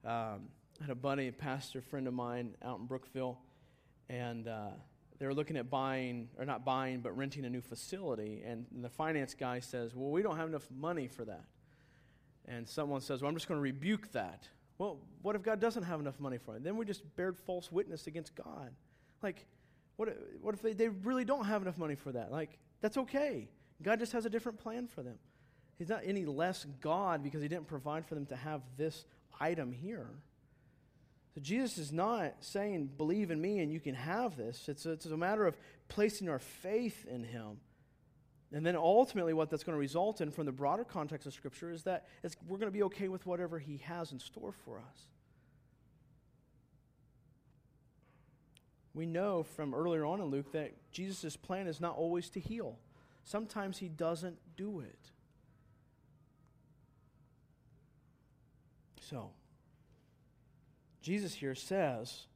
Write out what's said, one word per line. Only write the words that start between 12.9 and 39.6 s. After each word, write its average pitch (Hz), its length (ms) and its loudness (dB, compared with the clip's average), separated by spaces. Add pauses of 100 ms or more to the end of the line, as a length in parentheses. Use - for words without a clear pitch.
says, 131 220 -2
"Well, 143 60 2
I'm 165 80 0
just 160 100 -4
gonna 151 140 0
rebuke 143 520 0
that." 92 360 -4 (300)
Well, 180 200 -2 (220)
what 208 160 2
if 190 60 -2
God 220 180 2
doesn't 226 240 4
have 165 160 0
enough 139 180 -2
money 131 200 -2
for 110 180 -8
it? 127 80 -8
Then 196 120 0
we 226 80 0
just 196 300 -6
bear 180 180 2
false 180 380 -4
witness 170 380 0
against 156 260 -8
God. 131 400 -10 (480)
Like, 196 240 -4 (480)
what, 220 140 0 (320)
what 208 140 0
if 202 80 -6
they, 226 100 4
they 226 160 6
really 226 360 2
don't 254 200 4
have 208 180 4
enough 180 160 -2
money 151 160 0
for 139 160 -6
that? 113 220 -2
Like, 156 260 -4 (220)
that's 214 160 2
okay. 262 520 2 (320)
God 214 200 4
just 226 120 0
has 233 140 2
a 214 40 2
different 226 280 0
plan 233 300 -4
for 131 160 -8
them. 120 160 -10 (580)
He's 170 100 -6
not 214 160 0
any 196 200 0
less 151 420 2 (140)
God 165 420 2
because 143 200 -2
he 147 60 0
didn't 160 200 -2
provide 151 380 -2
for 156 100 -4
them 143 100 -2
to 135 100 -6
have 143 260 -4 (140)
this 151 300 -2 (320)
item 151 320 2
here. 135 400 -6 (1200)
So 151 60 -8
Jesus 214 380 0
is 147 140 -4
not 190 480 2
saying, 196 580 0
"Believe 170 320 4
in 156 100 2
me 196 200 2
and 151 120 2
you 160 80 -2
can 135 140 -2
have 170 420 0
this." 117 320 -4
It's, 143 160 -6
it's 165 220 -2
a 156 100 -2
matter 196 300 6
of 151 100 6 (320)
placing 208 400 4
our 139 100 2
faith - 680 -2
in 120 180 -4
him. 113 340 -8 (920)
And 151 140 0
then 175 100 6
ultimately 185 560 8
what 156 160 4
that's 156 160 0